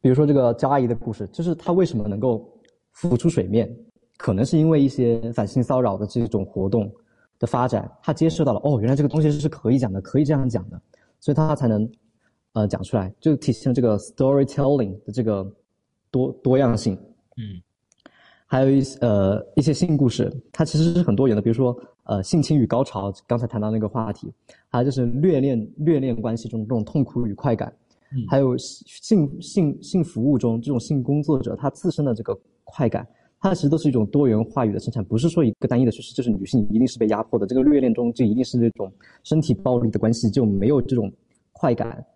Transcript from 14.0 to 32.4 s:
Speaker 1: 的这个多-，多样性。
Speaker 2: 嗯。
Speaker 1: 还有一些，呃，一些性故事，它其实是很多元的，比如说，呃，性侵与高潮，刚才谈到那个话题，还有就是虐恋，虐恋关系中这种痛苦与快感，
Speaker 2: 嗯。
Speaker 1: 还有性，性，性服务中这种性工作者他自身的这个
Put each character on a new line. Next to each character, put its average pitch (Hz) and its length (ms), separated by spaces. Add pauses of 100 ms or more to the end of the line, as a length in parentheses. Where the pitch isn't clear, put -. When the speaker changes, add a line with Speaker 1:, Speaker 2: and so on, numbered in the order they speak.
Speaker 1:
的 - 80
这 120 120
个 101 200 (680)
多-， 131 180 (140)
多 127 120
样 127 200
性。 101 200 (400)
Speaker 2:
嗯。 104 240 (880)
Speaker 1:
还 131 120
有 135 80
一 139 100
些， - 200
呃， 104 440 (120)
一 156 40
些 143 140
性 165 220
故 135 120
事， - 240 (200)
它 160 120
其 151 140
实 165 160
是 180 80
很 165 120
多 131 120
元 110 100
的， 104 60
比 117 80
如 113 40
说， 123 220 (280)
呃， 98 180
性 170 180
侵 151 180
与 117 80
高 123 160
潮， 98 300 (140)
刚 120 120
才 117 80
谈 110 140
到 107 100
那 110 80
个 107 100
话 113 240
题， - 200 (360)
还 123 100
有 123 60
就 139 60
是 127 140
虐 139 340
恋， 127 380
虐 151 240
恋 127 140
关 107 200
系 113 140
中 110 140
这 107 60
种 117 140
痛 135 220
苦 120 220
与 101 80
快 120 200
感， - 160 (400)
Speaker 2:
嗯。 127 160
Speaker 1:
还 139 120
有 131 180
性， - 840
性， 151 440
性 185 200
服 110 220
务 139 140
中 113 240
这 147 80
种 127 100
性 139 220
工 143 200
作 147 160
者 95 160
他 135 140
自 - 220
身 - 160
的 120 80
这 107 80
个 - 120 (300)